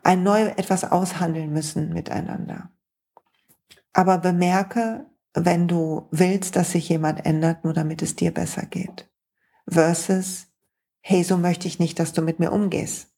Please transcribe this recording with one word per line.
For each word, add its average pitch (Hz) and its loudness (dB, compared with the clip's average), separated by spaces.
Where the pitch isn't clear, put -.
ein 185 4
neu 208 4
etwas 185 0
aushandeln 165 -2
müssen 156 -4
miteinander. - -8
Aber 185 4
bemerke, 185 0
wenn 175 2
du 160 -2
willst, 185 2
dass 175 2
sich 165 -2
jemand 156 0
ändert, 165 0
nur 160 -2
damit 160 -2
es - -6
dir 165 -2
besser - -6
geht. - -10
Versus, 175 0
„Hey, 180 2
so 180 2
möchte 175 0
ich 147 -8
nicht, 165 0
dass 160 -2
du 165 0
mit 160 -2
mir 160 2
umgehst.“ - -2